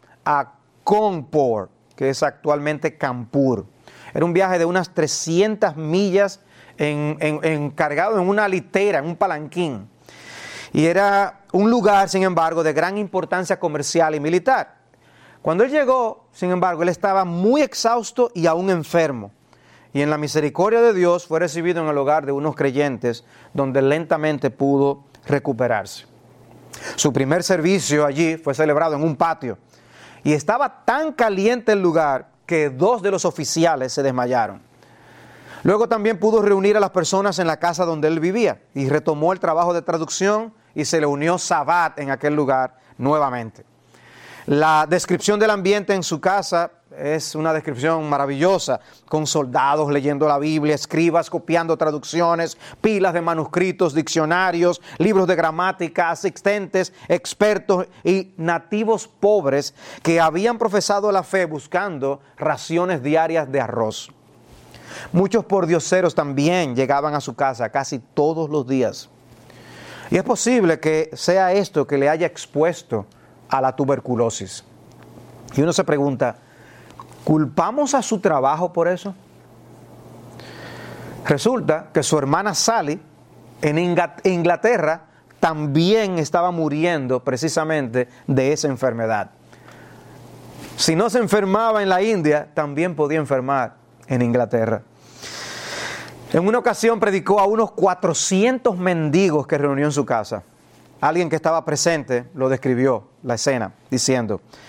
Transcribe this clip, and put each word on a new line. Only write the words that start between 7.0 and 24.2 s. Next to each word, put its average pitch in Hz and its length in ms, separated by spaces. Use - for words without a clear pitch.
en, 151 220
en, 147 280
cargado 165 500
en 180 80
una 202 200
litera, 190 500
en 139 80
un 170 100
palanquín. 151 720
Y 151 140
era 196 540
un 208 180
lugar, 202 380
sin 190 140
embargo, 165 400
de 156 100
gran 175 260
importancia 185 600
comercial 156 560
y 151 60
militar. 175 560
Cuando 175 220
él 262 60
llegó, 262 600
sin 180 180
embargo, 180 320
él 175 60
estaba 190 360
muy 190 380
exhausto 233 720
y 170 120
aún 175 220
enfermo. 156 640
Y 139 80
en 147 80
la 151 80
misericordia 151 640
de 233 100
Dios 175 340
fue 160 120
recibido 170 440
en 156 60
el 147 80
hogar 143 300
de 139 60
unos 143 220
creyentes, 135 720
donde 135 260
lentamente 151 720